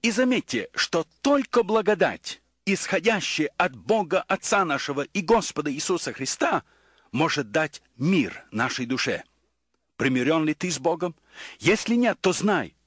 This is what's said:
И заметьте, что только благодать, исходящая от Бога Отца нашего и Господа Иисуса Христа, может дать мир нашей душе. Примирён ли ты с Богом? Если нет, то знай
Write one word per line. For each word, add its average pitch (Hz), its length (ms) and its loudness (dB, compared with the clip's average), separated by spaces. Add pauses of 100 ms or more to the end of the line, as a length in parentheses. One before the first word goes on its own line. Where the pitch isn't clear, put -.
И 226 100 0
заметьте, 202 600 0
что - 300 0 (180)
только 277 420 2
благодать, 185 760 0 (240)
исходящая 185 920 0
от 175 180 0
Бога 175 480 0
Отца 196 420 0
нашего 143 380 -4
и - 180 -6
Господа 160 520 0
Иисуса 156 400 -4
Христа, 143 500 -2 (480)
может 143 400 0
дать 156 320 -2 (140)
мир 143 560 0
нашей 123 340 -2
душе. 120 380 -2 (720)
Примирён 135 480 2
ли 156 100 0
ты 180 160 -4
с 147 80 -4
Богом? 165 380 -2 (420)
Если 220 380 2
нет, 240 240 2
то 185 120 2
знай 175 440 -2 (100)